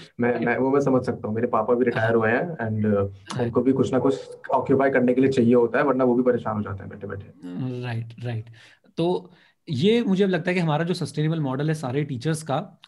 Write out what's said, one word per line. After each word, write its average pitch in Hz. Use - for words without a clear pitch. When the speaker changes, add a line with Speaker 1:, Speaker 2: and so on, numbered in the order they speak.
Speaker 1:
<laughs> -
मैं, 120
मैं, 117
वो 131
मैं 143
समझ 127
सकता 110
हूँ, 107
मेरे 117
पापा 113
भी 120
रिटायर 117
Speaker 2:
हाँ। 117
Speaker 1:
हुए 110
हैं 156
and, 107
uh, -
Speaker 2:
हाँ। 123
Speaker 1:
उनको 120
भी 131
कुछ 127
ना 131
कुछ 135
ऑक्यूपाई 135
करने 127
के 127
लिए 135
चाहिए 120
होता 120
है, 147
वरना 131
वो 123
भी 123
परेशान 117
हो 107
जाते 98
हैं 101
बैठे-बैठे। 101
Speaker 2:
राइट, 117
राइट। 117
तो 180
ये 202
मुझे 196
अब 196
लगता 180
है 180
कि 185
हमारा 160
जो 175
सस्टेनेबल 156
मॉडल 143
है 160
सारे 143
टीचर्स 147
का, -